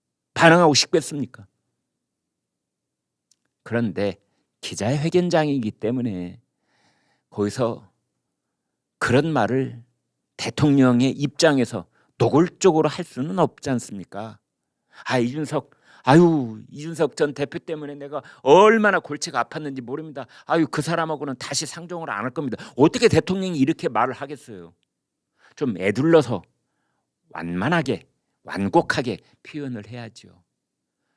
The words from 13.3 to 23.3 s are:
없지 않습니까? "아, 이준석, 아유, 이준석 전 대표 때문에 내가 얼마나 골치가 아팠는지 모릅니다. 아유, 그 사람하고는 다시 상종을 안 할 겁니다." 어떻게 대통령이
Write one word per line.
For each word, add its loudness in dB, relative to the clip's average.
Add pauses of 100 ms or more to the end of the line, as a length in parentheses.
없지 -2
않습니까? -8 (640)
"아, -2
이준석, -4 (320)
아유, 4
이준석 -4
전 0
대표 -6
때문에 -12
내가 -10 (200)
얼마나 6
골치가 -4
아팠는지 -10
모릅니다. -12 (180)
아유, 2
그 -4
사람하고는 -4
다시 -8
상종을 -12
안 -6
할 -6
겁니다." -6 (180)
어떻게 4
대통령이 0